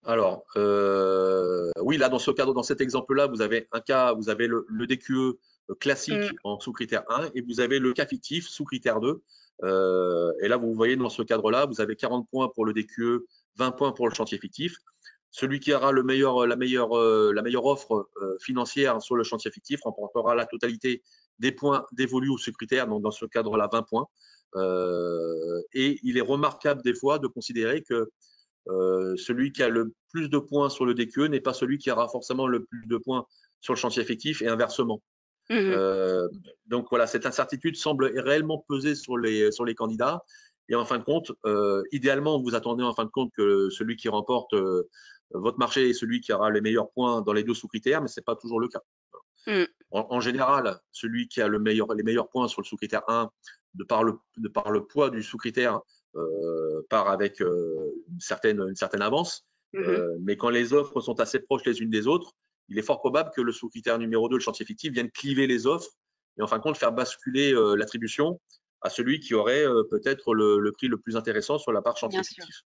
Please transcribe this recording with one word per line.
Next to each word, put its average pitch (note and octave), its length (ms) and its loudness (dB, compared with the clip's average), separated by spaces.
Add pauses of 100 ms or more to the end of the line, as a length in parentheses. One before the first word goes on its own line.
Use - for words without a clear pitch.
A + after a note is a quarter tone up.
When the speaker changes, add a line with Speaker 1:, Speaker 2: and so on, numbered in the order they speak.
Speaker 1:
Alors, G2 400 0 (120)
euh, F#2+ 1200 2
oui, C3 160 2
là, C3+ 120 4
dans B2+ 120 0
ce - 100 -2
cadre, C3 240 2
dans B2 80 0
cet C3 180 -2
exemple-là, C3+ 460 2
vous A#2 160 -2
avez A2+ 300 0
un A#2 80 -4
cas, B2+ 320 2
vous A2 160 -2
avez A2 180 0
le, A#2 220 -2
le A2 180 -4
D B2+ 120 0
Q - 160 -4
E C3 240 0 (420)
classique C#3 340 -2
Speaker 2:
Mm. - 300 -2
Speaker 1:
en G2+ 160 -6
sous-critère A2+ 480 -4
un C3+ 260 -2
et B2+ 60 -4
vous A#2+ 180 -6
avez B2+ 220 2
le B2+ 140 2
cas - 120 0
fictif E3+ 400 -6
sous-critère B2 540 -2
deux. C3+ 220 0 (400)
Euh, F#2 800 2
et G2+ 80 2
là, A#2+ 80 4
vous A#2 180 0
voyez, A2+ 220 4
dans B2+ 120 0
ce - 140 -6
cadre-là, A2+ 440 2
vous A#2 140 -6
avez G#2+ 160 0
quarante B2 340 -2
points C3 180 0
pour A2 180 0
le G#2+ 60 0
D G#2+ 140 -2
Q - 160 -6
E, A#2+ 240 0 (300)
vingt B2+ 140 0
points C3 220 0
pour - 160 0
le - 60 -2
chantier - 220 -4
fictif. F3 400 -8 (540)
Celui C3+ 280 -2
qui D3 140 0
aura C3+ 180 4
le C3 120 6
meilleur, C3 440 4
la A#2+ 100 2
meilleure, B2 420 2
euh, A2 340 6
la G#2+ 80 2
meilleure A#2+ 240 0
offre, B2+ 460 0 (100)
euh, F#2+ 220 -4
financière B2+ 580 0
sur B2 160 -2
le A#2 80 4
chantier A2+ 260 -6
fictif - 340 -8
remportera A2 500 -2
la A#2 100 2
totalité A#2+ 580 -4 (360)
des B2+ 140 0
points C#3 400 0
dévolus B2+ 380 0
au C#3 60 0
sous-critère, B2 520 -2
donc G#2+ 120 -2
dans G#2 120 -2
ce - 120 -10
cadre-là, G#2+ 480 0
vingt A2+ 120 0
points. A#2+ 220 -2 (500)
Euh, F2 1080 -2 (100)
et C3+ 300 -2
il B2 160 0
est - 20 2
remarquable C#3+ 640 0
des B2 120 2
fois C#3 240 0
de C#3 80 -4
considérer A#2+ 560 -4
que, A2+ 280 -2 (580)
euh, F#2 480 0
celui B2+ 360 -2
qui C#3+ 100 -2
a B2 60 4
le A#2 240 0 (180)
plus D#3+ 180 -6
de C#3+ 100 0
points C#3+ 300 0
sur C3+ 160 -2
le A#2+ 100 2
D A#2+ 120 -2
Q C3+ 160 -2
E D3+ 60 2
n'est C#3+ 120 0
pas C3 140 -2
celui C3+ 240 -2
qui C#3 120 -2
aura A#2 180 2
forcément C3 400 -4
le A#2+ 160 0
plus A2+ 220 -16
de A#2 100 -2
points B2 280 -4 (360)
sur - 120 -4
le B2 60 0
chantier A#2+ 260 -2
fictif C#3 380 -6
et A2+ 60 0
inversement. A2+ 520 0 (500)
Speaker 2:
Mhm. A3+ 80 0
Speaker 1:
Euh, F#2+ 720 2 (380)
donc A#2+ 220 -2
voilà, A#2+ 180 4
cette B2 200 -4
incertitude C3+ 500 -2
semble C3+ 300 0 (120)
réellement D3 480 0
peser C#3+ 280 -2
sur B2+ 240 -6
les, G#2+ 340 2
sur A#2+ 120 -4
les A2+ 100 -2
candidats. A2+ 500 -2 (460)
Et A2+ 40 0
en A#2 120 2
fin B2+ 100 -2
de A2+ 80 -6
compte, B2+ 280 -2 (120)
euh, G2+ 380 2 (100)
idéalement, C#3 480 2
vous B2 140 -2
attendez A#2+ 280 -2
en A#2+ 120 0
fin A2+ 100 -2
de A2 60 -8
compte B2+ 260 -2
que G2+ 320 4
celui A2 280 -4
qui - 120 -4
remporte, A2 460 0
euh, F#2 340 2 (440)
votre G#2+ 260 -2
marché B2+ 320 2
est - 20 2
celui A#2+ 300 -2
qui - 100 -2
aura G#2 180 2
les G#2+ 120 2
meilleurs A2 300 0
points B2 280 0
dans G#2 140 0
les G#2+ 100 2
deux A#2 80 -2
sous-critères, B2+ 480 -2
mais C3 80 -4
c'est - 160 -10
pas A#2 120 -2
toujours A#2 220 -4
le A#2+ 100 0
cas. G#2+ 120 -8 (680)
Speaker 2:
Mm. G3 180 2 (260)
Speaker 1:
En, G#2 180 -2
en B2 120 0
général, B2 600 2 (120)
celui A#2+ 360 -6
qui - 140 -2
a G#2 60 2
le G#2+ 100 0
meilleur, G#2+ 340 2
les G#2 100 -2
meilleurs A2+ 280 0
points B2 180 -2
sur - 140 -6
le - 40 -10
sous-critère G#2+ 420 -6
un, A#2 220 0 (440)
de G2 100 -12
par A2+ 180 2
le, A2 120 2 (240)
de A2 100 -6
par G2+ 220 -4
le G#2 160 0
poids C#3+ 240 2
du A2+ 120 -6
sous-critère, A2+ 580 -2 (360)
euh, D#2+ 720 -4
part G2+ 220 2
avec, G2 320 -2
euh, E2+ 500 -2 (180)
une F2 100 -12
certaine, G#2+ 460 0
une F#2+ 100 -6
certaine G2+ 260 -4
avance. C#3+ 420 -2 (300)
Speaker 2:
Mhm. G3 80 -4
Speaker 1:
Euh, F2 400 0
mais G2+ 160 -2
quand A#2+ 100 -2
les A#2+ 240 0
offres C#3+ 300 0
sont B2 180 -4
assez C#3 200 0
proches C3 260 -4
les A#2 160 0
unes A2+ 80 -2
des A2 160 0
autres, E3+ 260 0 (380)
il G2 80 -2
est G#2+ 40 -2
fort C#3+ 180 0
probable D3+ 360 0
que C3 60 0
le A#2+ 100 0
sous-critère A#2 460 -2
numéro A2+ 320 0
deux, B2+ 60 2
le A#2+ 40 2
chantier G#2+ 240 -4
fictif, C3+ 280 -10
vienne A#2+ 180 -2
cliver C#3 360 0
les B2 200 2
offres E3+ 240 0 (480)
et G#2 40 -2
en G#2+ 40 0
fin A2 100 0
de A2 60 -4
compte D#3 160 0
faire A#2 140 2
basculer, B2+ 600 0
euh, A2 220 6
l'attribution A#2 680 -2 (400)
à F#2+ 100 -2
celui C3+ 300 0
qui A#2+ 140 -4
aurait, B2 320 4
euh, A#2+ 240 4
peut-être C3+ 440 0
le, G#2+ 240 6
le G#2 140 2
prix C3 160 -2
le A2+ 100 0
plus A2+ 180 -6
intéressant A2+ 420 0
sur C3 140 -2
la G#2 100 2
part A#2 140 0
chantier A2 220 -2
Speaker 2:
Bien F#3+ 40 0
sûr. - 220 -10
Speaker 1:
fictif. - 220 -20